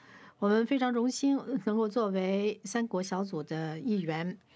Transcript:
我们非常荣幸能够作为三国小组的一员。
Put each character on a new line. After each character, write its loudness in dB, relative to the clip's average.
我 2
们 4
非 2
常 2
荣 2
幸 0
能 2
够 2
作 0
为 0
三 -2
国 -2
小 -2
组 -4
的 -4
一 0
员。 -4